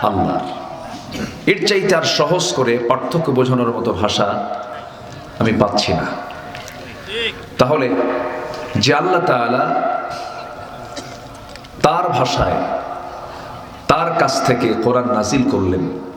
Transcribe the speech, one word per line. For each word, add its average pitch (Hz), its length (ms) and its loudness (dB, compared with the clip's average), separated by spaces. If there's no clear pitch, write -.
আল্লাহ। 92 300 2
এর 196 200 4
চাইতে 190 340 4
আর - 60 -2
সহজ 165 260 4
করে 117 180 4
পার্থক্য - 480 2
বোঝানোর 123 400 4
মতো - 160 0
ভাষা 104 360 2
আমি 110 220 4
পাচ্ছি 104 340 2
না। 80 120 0
তাহলে 135 300 4
যে 127 80 4
আল্লাহ 175 300 2
তাআলা 123 320 2
তার 170 220 4
ভাষায় - 420 2
তার 160 200 4
কাছ 139 160 4
থেকে 123 220 4
কোরআন 123 240 4
নাজিল 113 340 2
করলেন 90 340 2